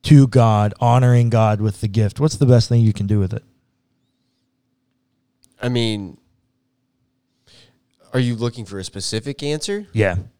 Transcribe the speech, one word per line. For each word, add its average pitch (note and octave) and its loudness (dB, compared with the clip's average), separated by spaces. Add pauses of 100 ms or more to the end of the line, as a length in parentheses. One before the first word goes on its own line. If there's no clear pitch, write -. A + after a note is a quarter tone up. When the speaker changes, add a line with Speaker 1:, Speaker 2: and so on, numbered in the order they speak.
Speaker 1:
to C#3 6
God, G#2+ 2
honoring A#2+ 2
God A2 2
with G#2+ -4
the A2 -6
gift? G#2 -2
What's D#3 -2
the C#3 2
best A#2+ 4
thing A#2+ 2
you A2 2
can G2+ -6
do G#2 0
with F#2 -2
it? G#2 -10 (2250)
Speaker 2:
I B2 -6
mean, A2 -4 (2000)
are B2+ 0
you A#2+ 0
looking A#2 -6
for G2 -12
a F#2+ -10
specific A2+ -10
answer? D3+ -8
Speaker 1:
Yeah. G2 -2 (220)